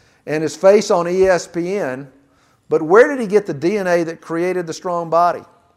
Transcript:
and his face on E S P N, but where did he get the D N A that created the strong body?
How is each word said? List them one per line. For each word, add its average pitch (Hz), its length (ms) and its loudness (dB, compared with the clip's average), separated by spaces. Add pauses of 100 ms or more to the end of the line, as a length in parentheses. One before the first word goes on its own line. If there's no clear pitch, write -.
(260)
and 151 160 -4
his 151 140 -6
face 202 340 4
on 175 180 0
E 185 160 0
S 180 220 2
P 175 300 -6
N, 139 360 -8 (560)
but 160 140 0
where 202 260 6
did 277 120 -4
he 226 60 -4
get 202 200 0
the 160 80 -6
D 170 240 -2
N 190 80 -4
A 175 180 2
that 165 160 -10
created 175 460 -4
the 160 80 -10
strong 170 360 -6
body? 165 320 0 (340)